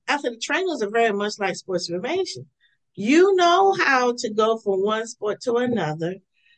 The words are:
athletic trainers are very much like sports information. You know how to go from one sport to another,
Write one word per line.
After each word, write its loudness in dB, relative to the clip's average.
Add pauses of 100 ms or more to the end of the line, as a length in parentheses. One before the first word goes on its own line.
athletic -4
trainers -2
are -4
very 2
much -4
like -2
sports -6
information. -6 (480)
You 4
know 4
how 2
to -6
go 2
from -2
one -2
sport -6
to -2
another, -2 (420)